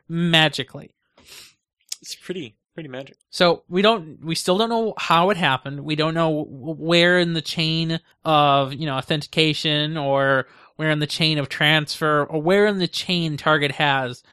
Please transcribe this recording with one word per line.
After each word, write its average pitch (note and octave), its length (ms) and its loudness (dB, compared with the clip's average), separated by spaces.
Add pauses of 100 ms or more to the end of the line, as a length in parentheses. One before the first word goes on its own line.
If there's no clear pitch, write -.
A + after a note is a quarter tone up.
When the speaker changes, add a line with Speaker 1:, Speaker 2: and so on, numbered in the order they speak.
Speaker 1:
magically. E3 880 0 (1040)
Speaker 2:
It's - 140 -16
pretty E3 420 -12 (220)
pretty D#3 140 -14
magic. C3 260 -14 (140)
Speaker 1:
So E3+ 400 2
we F3+ 100 0
don't, G3+ 420 0
we D#3+ 120 -6
still F#3 240 0
don't A3+ 100 0
know A3+ 300 -2
how F3 320 2
it F#3+ 80 -2
happened. C#3+ 420 -2
We D3+ 160 -4
don't D#3 160 0
know D#3+ 320 0
w-, D#3 300 -12
where E3+ 440 4
in E3+ 140 0
the D#3+ 80 -2
chain D#3+ 580 -2 (240)
of, C#3+ 520 2
you C#3+ 100 -8
know, C3+ 140 -4
authentication D3+ 960 -2
or C3+ 500 2 (300)
where D#3 140 -2
in D3+ 80 0
the D3 80 -2
chain D#3 320 0
of C#3 100 -4
transfer D3+ 760 0
or D3+ 180 -4
where G3+ 240 4
in G3+ 120 0
the F3 80 0
chain E3 520 -4
Target D3 340 2
has C3+ 500 0 (100)